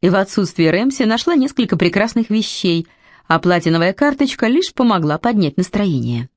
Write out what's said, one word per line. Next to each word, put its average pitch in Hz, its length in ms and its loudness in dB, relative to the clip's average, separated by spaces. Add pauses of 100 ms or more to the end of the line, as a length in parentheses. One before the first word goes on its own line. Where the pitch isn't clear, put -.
и 180 80 2
в 185 60 2
отсутствие 185 540 0
Рэмси 247 340 0
нашла 233 300 0
несколько 254 440 0
прекрасных 220 500 0
вещей, 175 580 -2 (400)
а 165 120 2
платиновая 165 560 2
карточка 277 540 0
лишь 311 260 0
помогла 175 420 0
поднять 202 400 0
настроение. 131 800 -2